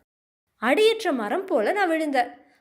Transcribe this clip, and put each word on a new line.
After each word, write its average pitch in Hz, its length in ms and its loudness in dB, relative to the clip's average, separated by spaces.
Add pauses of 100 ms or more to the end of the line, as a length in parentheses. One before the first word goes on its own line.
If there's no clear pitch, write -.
(580)
அடியற்ற 427 540 2
மரம் 247 340 -4
போல 277 260 0
நான் 381 180 0
விழுந்தேன். 302 420 0 (300)